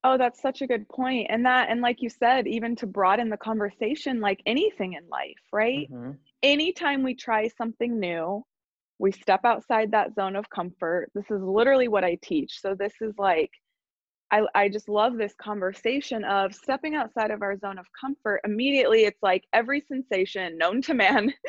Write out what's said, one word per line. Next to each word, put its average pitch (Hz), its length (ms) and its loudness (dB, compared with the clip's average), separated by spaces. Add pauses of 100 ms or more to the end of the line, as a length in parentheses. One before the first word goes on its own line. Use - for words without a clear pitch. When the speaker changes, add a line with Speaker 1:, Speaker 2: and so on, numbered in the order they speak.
Speaker 1:
Oh, 262 140 4
that's 247 240 0
such 269 200 -2
a 269 60 -4
good 233 220 -2
point. 254 400 -2
And 233 160 0
that, 254 240 4
and 240 120 0
like 240 200 0
you 240 80 -4
said, 240 380 2
even 233 300 -2
to 226 100 -8
broaden 202 420 2
the 208 80 -4
conversation, 220 840 -4
like 202 240 -2
anything 226 480 -2
in 165 160 -12
life, - 260 -8 (160)
right? 247 400 -2
Speaker 2:
Mm-hmm. 131 200 -12 (320)
Speaker 1:
Anytime 294 600 2
we 254 120 -2
try 220 340 0
something 233 500 -4
new, 175 460 -4 (540)
we 196 120 2
step 190 340 2
outside 226 460 2
that 214 240 2
zone 190 200 -2
of 208 140 -6
comfort. 175 680 -4
This 202 160 -8
is 202 100 -2
literally 240 460 4
what 208 160 2
I 175 200 0
teach. - 380 -4
So 196 140 -4
this 202 260 -4
is 220 160 -6
like, 180 340 2 (800)
I, 214 120 4 (120)
I 202 140 4
just 208 200 -8
love 220 280 2
this 208 240 -4
conversation 208 840 -4
of 196 300 0
stepping 285 420 -6
outside 226 360 -2
of 208 100 -6
our 202 160 -4
zone 196 220 -10
of 180 60 -18 (140)
comfort. 262 460 -4
Immediately, 226 600 4
it's 208 180 -2
like 190 200 2 (100)
every 240 280 2
sensation 190 760 -4
known 185 260 2
to 311 100 -2
man 208 400 4 (160)